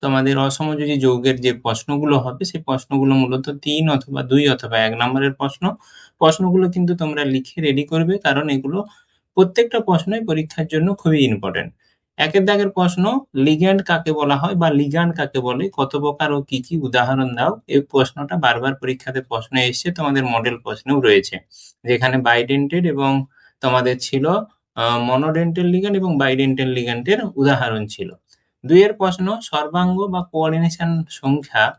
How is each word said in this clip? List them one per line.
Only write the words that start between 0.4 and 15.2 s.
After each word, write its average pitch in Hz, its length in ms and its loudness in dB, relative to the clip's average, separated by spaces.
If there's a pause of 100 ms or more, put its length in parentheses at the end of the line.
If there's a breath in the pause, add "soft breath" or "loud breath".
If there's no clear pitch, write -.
যৌগের 131 440 2
যে 123 140 0
প্রশ্নগুলো 143 640 -2
হবে, 123 260 -6
সেই 170 180 -8
প্রশ্নগুলো 135 520 0
মূলত 131 320 0 (160)
তিন 151 260 -2
অথবা 135 340 -2
দুই 131 260 2
অথবা 113 300 -2
এক 110 180 2
নম্বরের 131 380 0
প্রশ্ন। 139 300 -6 (540 loud breath)
প্রশ্নগুলো 185 520 4
কিন্তু 180 260 0
তোমরা 151 280 -4
লিখে 131 360 -4
রেডি 143 240 0
করবে, 160 340 0
কারণ 143 300 0
এগুলো 135 300 -2 (580 soft breath)
প্রত্যেকটা 233 440 2
প্রশ্নই 196 440 0
পরীক্ষার 156 420 -4
জন্য 160 280 0
খুবই 156 300 0
ইম্পর্টেন্ট। 104 460 -4 (480)
একের 156 260 2
দাগের 202 260 2
প্রশ্ন, 180 340 0 (300)
লিগ্যান্ড 156 480 2
কাকে 165 300 -2
বলা 143 240 0
হয় 170 180 -2
বা 170 160 2
লিগ্যান্ড 147 460 0
কাকে 143 240 -4